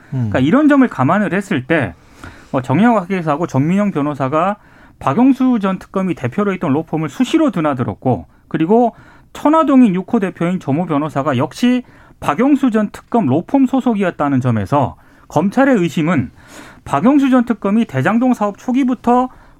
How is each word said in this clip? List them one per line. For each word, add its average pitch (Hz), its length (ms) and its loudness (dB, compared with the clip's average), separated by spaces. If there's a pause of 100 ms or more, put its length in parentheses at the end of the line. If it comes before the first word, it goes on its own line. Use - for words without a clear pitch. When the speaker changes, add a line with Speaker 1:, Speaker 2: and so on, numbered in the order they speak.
(120)
Speaker 1:
음. 123 160 -2
Speaker 2:
그러니까 127 120 -2
이런 262 280 2
점을 269 180 4
감안을 170 460 0
했을 185 340 -4
때 131 280 -2 (560)
뭐 135 100 -2
정영학 185 500 2
회계사하고 165 360 -2
정민영 185 440 0
변호사가 151 680 -2 (420)
박영수 247 640 2
전 190 160 -2
특검이 190 360 -4
대표로 196 400 -2
있던 170 180 -2
로펌을 160 360 -4
수시로 285 420 0
드나들었고 127 760 -4 (220)
그리고 208 460 0 (380)
천화동인 277 600 4
육 185 180 -4
호 240 80 2
대표인 180 400 -2
조모 156 260 -2
변호사가 147 500 -2
역시 247 480 0 (360)
박영수 254 520 2
전 214 180 0
특검 - 360 -2
로펌 180 400 2
소속이었다는 185 720 0
점에서 120 560 0 (320)
검찰의 240 480 2
의심은 160 560 -2 (520)
박영수 262 460 2
전 254 140 4
특검이 214 400 0
대장동 226 500 0
사업 208 240 -4
초기부터 254 680 0 (300)